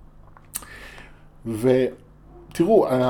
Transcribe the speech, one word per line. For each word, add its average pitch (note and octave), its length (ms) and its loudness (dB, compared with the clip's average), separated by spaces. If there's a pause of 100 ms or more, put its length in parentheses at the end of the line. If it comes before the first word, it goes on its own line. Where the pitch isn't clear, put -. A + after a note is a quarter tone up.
(1500)
ותראו, C3 1400 0 (220)